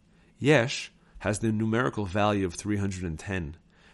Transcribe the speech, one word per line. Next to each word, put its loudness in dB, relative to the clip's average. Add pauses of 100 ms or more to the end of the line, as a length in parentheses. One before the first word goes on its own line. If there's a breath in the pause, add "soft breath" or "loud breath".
(380 soft breath)
Yesh 2 (280 soft breath)
has -2
the 2
numerical 0
value 2
of -4
three -2
hundred -2
and -4
ten. -4 (380 soft breath)